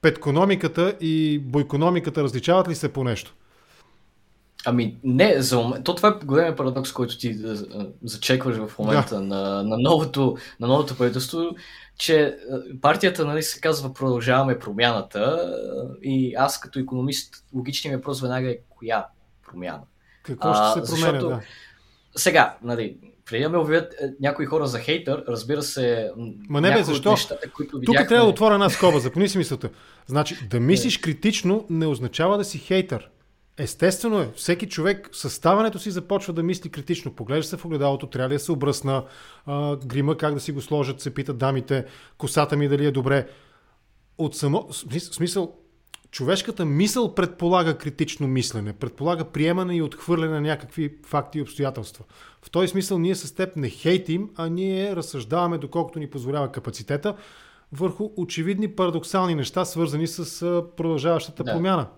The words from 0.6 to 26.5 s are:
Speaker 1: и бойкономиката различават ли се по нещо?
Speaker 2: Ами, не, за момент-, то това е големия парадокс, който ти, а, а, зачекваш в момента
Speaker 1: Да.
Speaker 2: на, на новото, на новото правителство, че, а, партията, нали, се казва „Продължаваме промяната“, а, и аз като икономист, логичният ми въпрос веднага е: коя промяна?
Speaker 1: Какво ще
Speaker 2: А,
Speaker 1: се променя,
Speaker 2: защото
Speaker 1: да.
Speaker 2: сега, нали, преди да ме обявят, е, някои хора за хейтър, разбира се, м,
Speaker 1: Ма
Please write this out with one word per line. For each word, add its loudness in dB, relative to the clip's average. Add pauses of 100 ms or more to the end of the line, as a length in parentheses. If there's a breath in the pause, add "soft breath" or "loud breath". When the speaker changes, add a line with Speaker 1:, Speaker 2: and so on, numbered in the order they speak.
Speaker 1:
и 2
бойкономиката 0
различават 2
ли -2
се -4
по -4
нещо? -4 (1300 soft breath)
Speaker 2:
Ами, 0
не, 6
за 2
момент-, 0
то 0
това 4
е 0
големия 4
парадокс, -2
който -4
ти, -4
а, -6 (260)
а, -8 (180)
зачекваш 0
в -8
момента 2
Speaker 1:
Да. -2
Speaker 2:
на, -2
на 0
новото, 4 (240 loud breath)
на -2
новото 4
правителство, 0 (600 loud breath)
че, 4 (140)
а, -8
партията, 4
нали, -2
се -6
казва 0
„Продължаваме 2
промяната“, 0
а, -4
и 0
аз 2
като -10
икономист, -4 (200)
логичният -4
ми -2
въпрос -6
веднага -2
е: -4 (120)
коя -2 (440)
промяна? -10 (400 soft breath)
Speaker 1:
Какво 0
ще 6
Speaker 2:
А, 6
Speaker 1:
се 0
променя, -4
Speaker 2:
защото 2
Speaker 1:
да. -2 (760 loud breath)
Speaker 2:
сега, 4
нали, -4 (300)
преди -2
да 2
ме 0
обявят, 2
е, -6 (100)
някои 0
хора 0
за -2
хейтър, -2
разбира -4
се, -2
м, -10 (220)
Speaker 1:
Ма 0